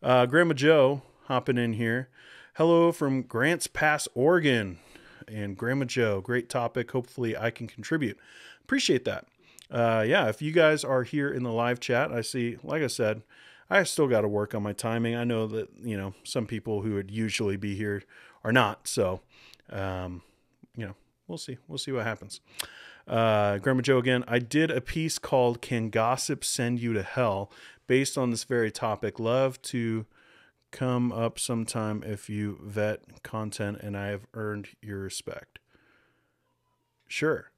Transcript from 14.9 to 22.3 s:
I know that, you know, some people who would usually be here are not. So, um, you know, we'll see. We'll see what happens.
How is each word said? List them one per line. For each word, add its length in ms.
I 100
know 220
that, 240
you 140
know, 160
some 200
people 380
who 100
would 180
usually 460
be 180
here 280
are 80
not. 340
So, 360
um, 500
you 80
know, 100
we'll 120
see. 180
We'll 120
see 120
what 140
happens. 380